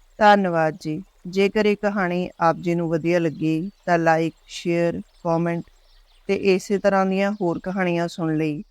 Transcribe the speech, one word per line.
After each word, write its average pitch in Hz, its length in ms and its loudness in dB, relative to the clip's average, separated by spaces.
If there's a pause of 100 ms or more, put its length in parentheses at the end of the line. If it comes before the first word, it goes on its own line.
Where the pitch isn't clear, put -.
(180)
ਧੰਨਵਾਦ 185 640 4
ਜੀ। 156 220 -8 (240)
ਜੇਕਰ 196 400 0
ਇਹ 208 100 2
ਕਹਾਣੀ 185 540 -2 (100)
ਆਪ 165 160 4
ਜੀ 170 180 -2
ਨੂੰ 170 140 0
ਵਧੀਆ 170 300 0
ਲੱਗੀ 160 520 -2 (160)
ਤਾਂ 175 120 2
ਲਾਈਕ, 165 360 2 (120)
ਸ਼ੇਅਰ, 170 540 -2 (220)
ਕੁਮੈਂਟ 170 420 -2 (600)
ਤੇ 196 80 -2
ਇਸੇ 196 440 0
ਤਰ੍ਹਾਂ 196 280 2
ਦੀਆਂ 196 260 0
ਹੋਰ 175 260 -2
ਕਹਾਣੀਆਂ 175 500 -2
ਸੁਣਨ 160 280 -4
ਲਈ 156 340 -2